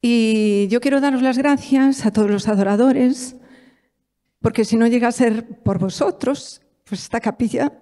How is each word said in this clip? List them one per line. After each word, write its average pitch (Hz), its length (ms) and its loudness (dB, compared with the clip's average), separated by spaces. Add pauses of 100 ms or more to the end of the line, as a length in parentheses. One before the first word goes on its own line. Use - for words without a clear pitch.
Y 214 600 2
yo 233 140 0
quiero 277 200 0
daros 269 220 0
las 262 120 0
gracias 269 720 0
a 208 60 2
todos 208 180 0
los 202 180 -2
adoradores, 233 880 0 (1040)
porque 226 240 0
si 226 140 0
no 226 80 4
llega 233 220 2
a 247 40 0
ser 233 520 -2
por 196 160 0
vosotros, 269 840 -4 (260)
pues 196 140 -8
esta - 180 -6
capilla 233 640 -2